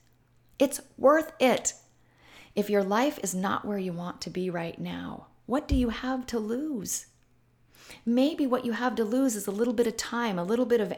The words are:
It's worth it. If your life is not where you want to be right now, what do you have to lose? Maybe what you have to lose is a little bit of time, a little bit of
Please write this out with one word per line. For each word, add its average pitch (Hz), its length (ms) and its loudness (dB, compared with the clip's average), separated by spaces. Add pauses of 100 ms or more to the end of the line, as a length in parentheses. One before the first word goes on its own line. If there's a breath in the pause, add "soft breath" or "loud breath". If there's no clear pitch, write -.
(580)
It's 269 220 2 (160)
worth 302 420 6
it. - 360 4 (800 loud breath)
If 208 160 0
your 202 120 4
life 240 400 2
is 180 120 -4
not 190 320 -2
where 202 120 -2
you 185 140 -4
want 175 300 -8
to 170 80 -8
be 180 180 -2
right 170 300 -6
now, 175 480 -8 (180)
what 294 240 -2
do 277 80 4
you 240 140 2
have 254 360 -4
to 233 120 -4
lose? 226 680 -4 (960 loud breath)
Maybe 277 420 2
what 247 180 0
you 233 80 -2
have 240 240 0
to 233 80 0
lose 247 300 2
is 202 120 -6
a 202 60 -4
little 233 200 0
bit 226 140 2
of 220 100 -2
time, 233 420 -2
a 175 60 -2
little 233 220 2
bit 233 140 4
of 180 180 -2